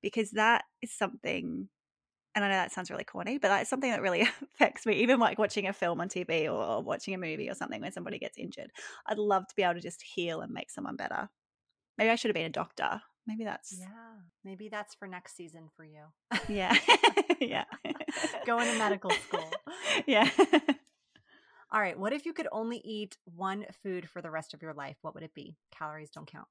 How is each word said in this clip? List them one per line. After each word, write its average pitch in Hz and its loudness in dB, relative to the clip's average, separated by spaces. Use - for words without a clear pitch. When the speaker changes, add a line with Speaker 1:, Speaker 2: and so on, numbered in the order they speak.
Speaker 1:
because 208 -2
that 220 6
is 240 -8
something, - -4
and 208 2
I 202 2
know 196 4
that 185 0
sounds 180 -8
really - -6
corny, 202 -4
but 214 2
that's 196 4
something 269 0
that 214 0
really 180 4
<laughs> - 0
affects - 4
me. 220 4
Even, 247 6
like, 220 6
watching 202 0
a 196 -2
film 170 0
on 190 -4
T 180 -4
V 165 2
or, - 0
or 113 0
watching - -4
a 185 -4
movie 156 -4
or - -6
something - -6
when 190 -8
somebody - -8
gets - -8
injured, - -10
I'd 208 -2
love 202 2
to - -12
be 202 2
able 175 4
to 175 -8
just 175 -10
heal 165 -4
and - -8
make - -10
someone - -8
better. - -6
Maybe 220 4
I 233 4
should 233 -4
have 196 0
been 160 -2
a 160 -6
doctor. - -4
Maybe 220 -6
that's - -10
Speaker 2:
Yeah. 185 -14
Maybe 196 -14
that's 208 -10
for 202 -14
next 185 -14
season 160 -18
for 160 -20
you. 151 -20
Speaker 1:
Yeah. 202 2
<laughs> - -2
Yeah. - -2
Speaker 2:
<laughs> - -4
Go 233 2
into 233 2
medical 202 0
school. - -2
Speaker 1:
<laughs> - 0
Yeah. 254 8
<laughs> - 2
Speaker 2:
All 214 2
right. 185 0
What 208 -2
if 294 -4
you 330 -4
could 330 -6
only 226 -4
eat 208 -10
one 190 -6
food 180 -6
for 175 -12
the 160 -10
rest 160 -8
of 151 -18
your 160 -10
life? 143 -10
What - -12
would 160 -12
it 160 -16
be? 160 -16
Calories 151 -10
don't 151 -16
count. 143 -18